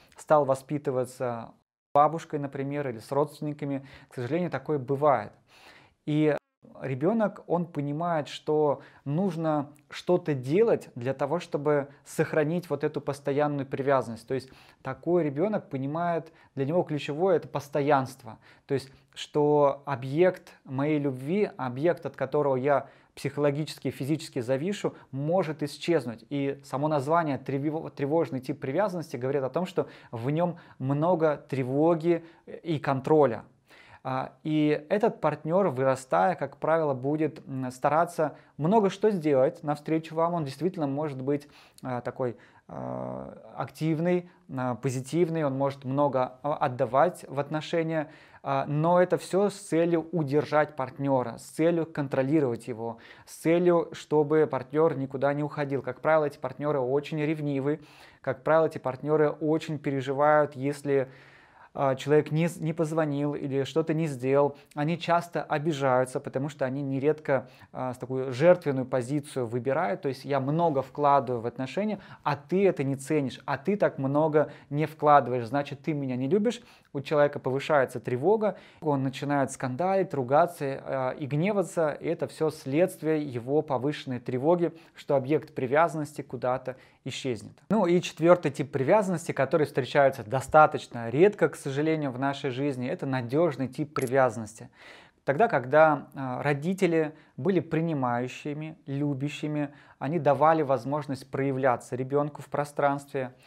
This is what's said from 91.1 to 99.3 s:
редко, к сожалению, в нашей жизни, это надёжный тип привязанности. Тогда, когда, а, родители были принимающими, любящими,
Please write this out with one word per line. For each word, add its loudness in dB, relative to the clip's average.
редко, 4
к -10
сожалению, -2
в -10
нашей -2
жизни, -4
это -6
надёжный 0
тип -8
привязанности. 0
Тогда, 4
когда, 4
а, -6
родители 0
были 0
принимающими, -4
любящими, -4